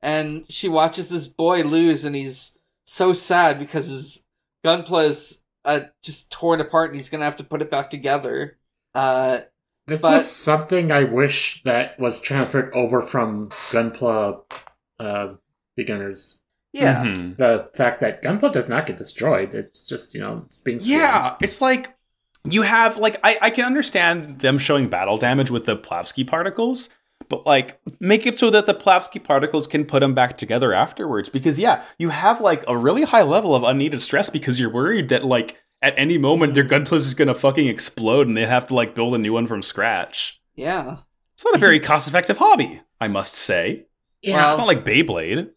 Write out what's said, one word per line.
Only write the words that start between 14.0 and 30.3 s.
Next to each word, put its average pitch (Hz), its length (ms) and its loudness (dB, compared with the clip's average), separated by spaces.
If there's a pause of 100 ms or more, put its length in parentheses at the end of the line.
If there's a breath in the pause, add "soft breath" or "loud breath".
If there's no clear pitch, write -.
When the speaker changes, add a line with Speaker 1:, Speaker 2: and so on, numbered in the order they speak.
Speaker 2:
uh, 104 280 -6 (480)
beginners. 101 640 -8 (340)
Speaker 1:
Yeah. 151 300 2
Speaker 3:
Mm-hmm. 92 320 -4
Speaker 2:
The 117 380 2
fact 123 280 0
that 110 200 -4
Gunpla 208 300 0
does 120 180 -2
not 135 160 -2
get - 120 -10
destroyed, 104 580 -2
it's - 300 -12
just, - 280 -12
you 107 80 -12
know, 110 240 -10
it's - 160 -20
being 117 220 -4
Speaker 3:
Yeah, 269 480 2
Speaker 2:
saved. - 120 -6
Speaker 3:
it's - 180 0
like, 254 340 0 (520)
you 185 140 2
have, 226 360 4
like, 214 260 0
I, 214 180 4
I 214 80 4
can 240 160 -2
understand 175 760 -2
them 135 200 2
showing 139 300 2
battle 95 280 0
damage 127 320 0
with 120 160 -4
the 110 100 -2
Plavsky 95 520 -6
particles, 214 640 -4 (400 soft breath)
but, - 160 -6
like, 139 340 2 (200)
make 208 260 2
it 240 120 -2
so 233 140 4
that 208 160 4
the 202 80 2
Plavsky - 460 2
particles 151 460 0
can 151 180 -2
put 143 160 0
them 135 120 2
back 127 240 0